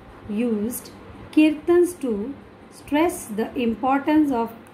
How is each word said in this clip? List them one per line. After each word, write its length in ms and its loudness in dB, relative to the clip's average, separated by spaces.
used 640 -4
kirtans 680 4
to 320 -4
stress 560 -2
the 300 -6
importance 760 2
of 200 -2